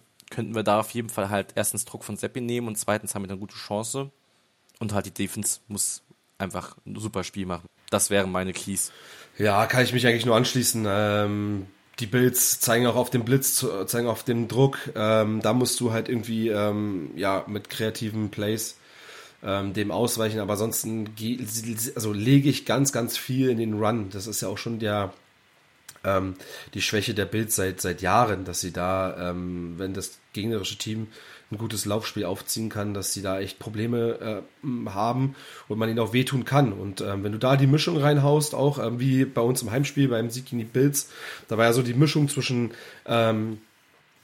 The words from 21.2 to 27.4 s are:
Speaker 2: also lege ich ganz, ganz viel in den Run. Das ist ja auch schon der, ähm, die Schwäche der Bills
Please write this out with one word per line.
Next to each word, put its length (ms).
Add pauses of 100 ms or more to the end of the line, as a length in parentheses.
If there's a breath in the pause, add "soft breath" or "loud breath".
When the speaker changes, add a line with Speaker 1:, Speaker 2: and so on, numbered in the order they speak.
Speaker 2:
also 200
lege 360
ich 160
ganz, 280
ganz 240
viel 320
in 80
den 160
Run. 360
Das 160
ist 160
ja 60
auch 100
schon 220
der, 340 (920)
ähm, 300 (380 loud breath)
die 80
Schwäche 320
der 120
Bills 320